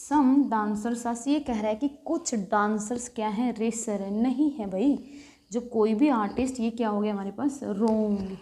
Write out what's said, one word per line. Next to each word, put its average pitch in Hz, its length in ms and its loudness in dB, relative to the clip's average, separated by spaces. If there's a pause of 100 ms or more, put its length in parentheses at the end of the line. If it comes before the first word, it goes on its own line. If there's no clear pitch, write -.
(140)
some 277 380 6
dancers 226 640 -2
are, 233 140 -8
ये 294 120 2
कह 269 140 -4
रहा 214 140 -2
है 214 80 0
कि 285 120 0
कुछ - 480 -4
डांसर्स 214 760 0
क्या 214 180 -4
हैं? 226 260 0
रेसर 214 480 -2
है। 196 200 -2
नहीं 269 300 2
है 202 180 -6
भाई, 220 360 2 (460)
जो 233 100 -2
कोई 220 320 2
भी 247 140 4
आर्टिस्ट, 247 520 0
ये 226 100 0
क्या 226 200 -2
हो 208 120 0
गया 214 120 0
हमारे 196 180 -6
पास? 269 320 -2
रॉन्ग। 208 800 0